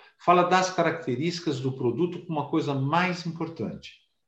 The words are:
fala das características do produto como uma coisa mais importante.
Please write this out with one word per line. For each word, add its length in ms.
fala 240
das 260
características 920
do 120
produto 540
como 140
uma 100
coisa 260
mais 500
importante. 680